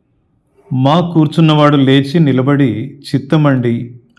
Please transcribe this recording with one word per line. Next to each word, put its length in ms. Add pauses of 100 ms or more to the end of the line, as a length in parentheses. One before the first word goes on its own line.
(720)
మా 280
కూర్చున్నవాడు 760
లేచి 440
నిలబడి, 760
"చిత్తమండి" 1040 (180)